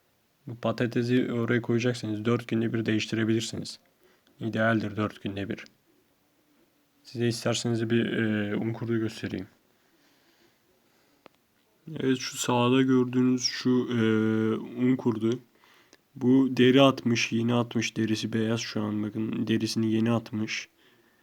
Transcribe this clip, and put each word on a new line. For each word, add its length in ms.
Bu 100
patatesi 760
oraya 300
koyacaksanız 640
dört 240
günde 240
bir 140
değiştirebilirsiniz. 920
İdealdir 560
dört 260
günde 260
bir. 160
Size 260
isterseniz 600
bir, 160
eee, 500
un 160
kurdu 260
göstereyim. 480
Evet, 220
şu 200
sağda 440
gördüğünüz 600
şu, 280
eee, 1160
un 100
kurdu. 440
Bu 420
deri 260
atmış, 500
yeni 220
atmış. 420
Derisi 360
beyaz 280
şu 220
an. 200
Bakın, 440
derisini 460
yeni 180
atmış. 580